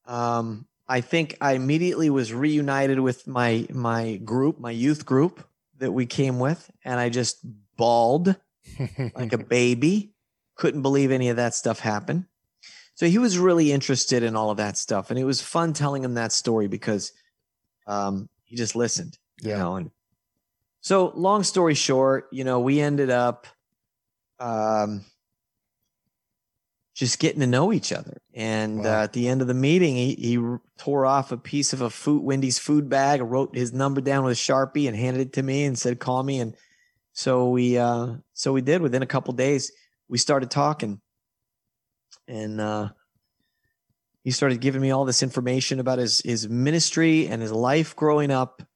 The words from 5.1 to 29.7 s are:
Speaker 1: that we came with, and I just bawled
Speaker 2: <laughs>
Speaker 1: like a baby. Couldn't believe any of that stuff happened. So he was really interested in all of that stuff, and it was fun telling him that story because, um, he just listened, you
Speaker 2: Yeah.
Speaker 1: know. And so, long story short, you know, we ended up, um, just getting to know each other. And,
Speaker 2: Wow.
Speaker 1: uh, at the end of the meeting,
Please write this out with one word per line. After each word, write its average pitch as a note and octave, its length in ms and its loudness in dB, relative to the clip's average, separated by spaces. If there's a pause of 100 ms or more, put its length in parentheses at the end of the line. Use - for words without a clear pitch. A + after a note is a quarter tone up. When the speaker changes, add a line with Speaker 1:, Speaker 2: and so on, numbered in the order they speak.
Speaker 1:
that C3 140 -4
we B2 140 -2
came C3 320 -2
with, D3 320 -2 (140)
and B2+ 140 -4
I A#2+ 100 0
just A#2+ 300 -2 (380)
bawled A#2+ 580 4 (400)
Speaker 2:
<laughs> B2+ 400 -6
Speaker 1:
like B2 180 -6
a A#2+ 60 0
baby. B2 720 2 (440)
Couldn't C#3+ 260 -2
believe C#3 280 2
any B2+ 180 2
of A#2 80 0
that A#2+ 180 0
stuff - 260 -2
happened. A2 440 -2 (720)
So E3+ 120 0
he F3+ 120 4
was A3 200 2
really E3+ 320 4
interested C3+ 540 0
in A2+ 100 0
all A2 160 0
of G#2 60 -2
that G#2 200 -4
stuff, - 340 -4
and B2 100 -2
it C3 40 -2
was C3 160 0
fun E3 320 -2
telling C#3 300 -2
him B2+ 120 -4
that A#2 180 -2
story A2 340 0
because, G#2 460 -4 (760)
um, G2+ 420 -6 (140)
he A#2 140 -18
just A#2 180 -4
listened, - 440 -4 (220)
you A2 100 -6
Speaker 2:
Yeah. G#2 80 -4
Speaker 1:
know. F2+ 180 -4
And E2+ 140 -8 (920)
so, F#3+ 340 2
long F#3+ 300 2
story E3+ 300 2
short, C3+ 580 2
you C3 100 -8
know, B2+ 160 0
we C#3 220 2
ended C#3+ 300 0
up, B2 360 0 (920)
um, G#2+ 640 -2 (1900)
just - 260 -4
getting D#3 180 0
to C3+ 80 2
know C#3 260 2
each - 200 -2
other. - 280 -10 (140)
And, A2 480 -4
Speaker 2:
Wow. G#2+ 40 -2 (140)
Speaker 1:
uh, G#2+ 40 2
at G#2 80 -6
the A#2+ 160 -2
end C3 140 0
of B2 40 -2
the B2+ 80 0
meeting, D3 400 2